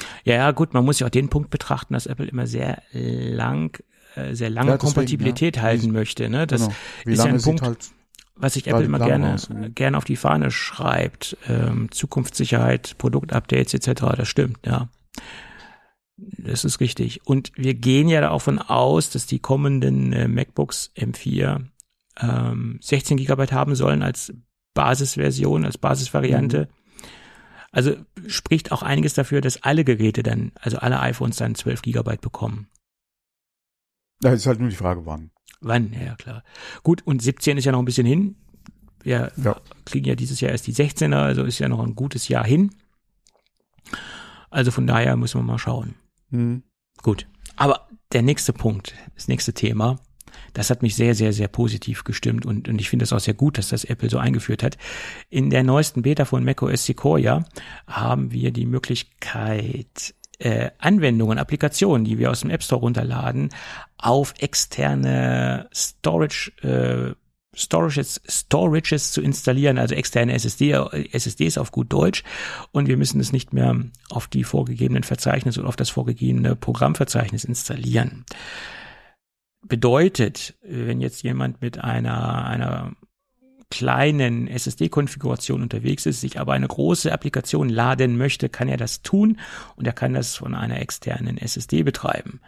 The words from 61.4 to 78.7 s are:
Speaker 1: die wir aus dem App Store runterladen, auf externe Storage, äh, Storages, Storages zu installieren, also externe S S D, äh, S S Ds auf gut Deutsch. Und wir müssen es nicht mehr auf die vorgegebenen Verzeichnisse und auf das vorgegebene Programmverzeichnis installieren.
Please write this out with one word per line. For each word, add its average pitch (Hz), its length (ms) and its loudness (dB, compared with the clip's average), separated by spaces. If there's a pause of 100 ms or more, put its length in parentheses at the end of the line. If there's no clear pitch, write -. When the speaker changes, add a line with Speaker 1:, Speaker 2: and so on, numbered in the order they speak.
Speaker 1:
die 110 140 0
wir 120 120 2
aus 123 100 -2
dem - 100 -4
App - 120 -2
Store 123 200 0
runterladen, 123 640 -2 (480)
auf 131 420 2
externe 64 1400 0
Storage, - 800 -2 (100)
äh, - 520 0 (400)
Storages, 156 720 -2
Storages 156 840 2
zu - 100 -4
installieren, 135 580 2
also 123 160 0
externe 123 400 0
S 120 100 0
S 117 120 -2
D, 143 160 4
äh, 143 400 -2
S 120 140 -2
S 113 100 -6
Ds 156 220 2
auf 131 140 -4
gut 123 200 -2
Deutsch. 151 300 2 (480)
Und 143 160 2
wir 131 100 2
müssen 135 220 2
es 127 140 0
nicht 131 200 -2
mehr 131 240 2 (340)
auf - 180 -8
die 127 160 0
vorgegebenen 127 580 0
Verzeichnisse 127 580 -2
und - 60 -6
auf 120 100 -4
das 123 140 -2
vorgegebene 123 640 0
Programmverzeichnis 123 920 0
installieren. 120 800 -2 (1400)